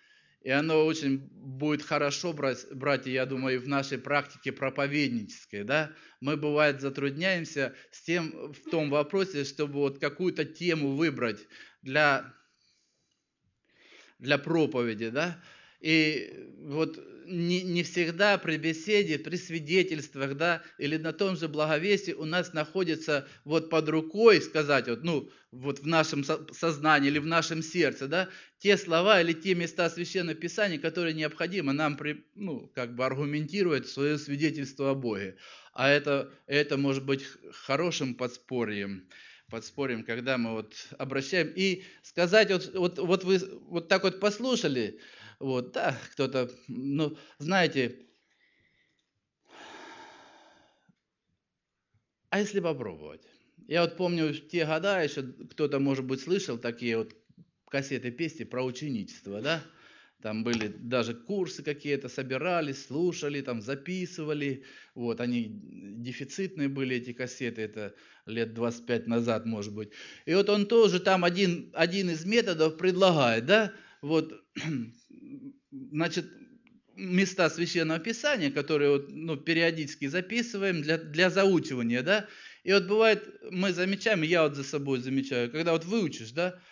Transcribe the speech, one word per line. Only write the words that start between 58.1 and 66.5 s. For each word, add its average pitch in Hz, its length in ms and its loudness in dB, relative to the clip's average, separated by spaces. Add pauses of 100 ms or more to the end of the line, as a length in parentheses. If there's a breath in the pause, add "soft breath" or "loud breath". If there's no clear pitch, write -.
песни 123 340 -6
про 127 180 -4
ученичество, 117 800 -8
да? 151 200 -2 (600 loud breath)
Там 110 220 -4
были 113 240 0
даже 117 460 -2
курсы 185 480 -4
какие-то, 139 480 -4
собирали, 139 640 -2
слушали, 143 720 -4
там 123 200 -4
записывали. 147 1040 -6 (320 loud breath)
Вот, 120 260 -4
они 120 280 0
дефицитные 120 1200 -6